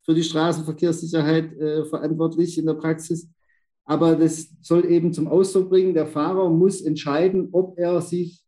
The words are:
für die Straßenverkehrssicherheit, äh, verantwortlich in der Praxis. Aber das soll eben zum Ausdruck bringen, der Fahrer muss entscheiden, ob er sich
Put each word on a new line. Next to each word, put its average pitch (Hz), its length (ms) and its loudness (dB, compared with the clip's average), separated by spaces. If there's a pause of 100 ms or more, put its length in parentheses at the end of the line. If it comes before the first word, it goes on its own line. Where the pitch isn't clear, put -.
für - 120 -2
die 165 120 2
Straßenverkehrssicherheit, 160 1300 -2
äh, 151 280 -2
verantwortlich 160 720 -2
in 160 80 -2
der 156 80 0
Praxis. 160 560 -6 (540)
Aber 160 320 2
das 156 320 0 (120)
soll 170 300 2
eben 170 220 2
zum 156 160 -4
Ausdruck 185 420 2
bringen, 185 240 4
der 156 140 0
Fahrer 175 420 0
muss 180 300 4
entscheiden, 156 720 -2
ob 180 260 -2
er 175 220 0
sich 170 480 -6